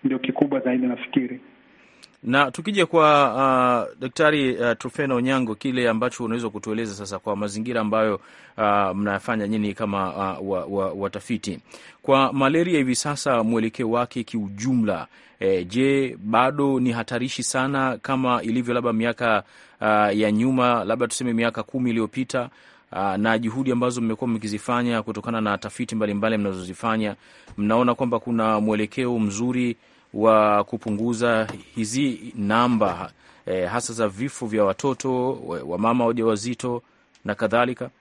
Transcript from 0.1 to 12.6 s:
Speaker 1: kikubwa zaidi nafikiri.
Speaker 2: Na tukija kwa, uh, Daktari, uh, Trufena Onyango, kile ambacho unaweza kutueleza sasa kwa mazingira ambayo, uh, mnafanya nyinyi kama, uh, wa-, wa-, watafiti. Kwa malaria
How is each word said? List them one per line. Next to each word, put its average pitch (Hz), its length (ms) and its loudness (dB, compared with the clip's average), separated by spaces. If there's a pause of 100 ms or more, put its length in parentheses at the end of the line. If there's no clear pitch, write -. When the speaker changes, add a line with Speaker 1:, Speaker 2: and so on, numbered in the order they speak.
Speaker 1:
kikubwa 139 400 0
zaidi 127 280 0
nafikiri. 123 520 -6 (840)
Speaker 2:
Na 135 280 2
tukija 185 340 0
kwa, 147 480 6
uh, 127 680 2
Daktari, 139 560 2
uh, 120 200 2
Trufena 135 380 -2
Onyango, 127 400 0
kile 127 340 0
ambacho 120 340 -2
unaweza 117 260 -4
kutueleza 107 440 -6
sasa 98 260 -10
kwa 104 160 -4
mazingira 107 460 -4
ambayo, 107 400 0 (360)
uh, 101 380 2
mnafanya 104 520 -2
nyinyi 104 260 -2
kama, 101 360 -2
uh, 95 400 -6
wa-, 92 160 -2
wa-, 95 280 -2
watafiti. 98 680 -6 (420)
Kwa 135 320 4
malaria 160 440 2